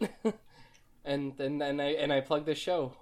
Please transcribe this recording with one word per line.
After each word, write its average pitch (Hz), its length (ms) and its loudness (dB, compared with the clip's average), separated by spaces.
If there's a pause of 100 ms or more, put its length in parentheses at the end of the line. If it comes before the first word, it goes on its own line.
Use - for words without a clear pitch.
<laughs> 214 340 -2 (680)
And, 139 360 -2
and, 143 220 0
and 143 180 0
I, 143 120 2
and 147 200 2
I 135 80 6
plug 147 240 0
this 151 140 0
show 151 440 0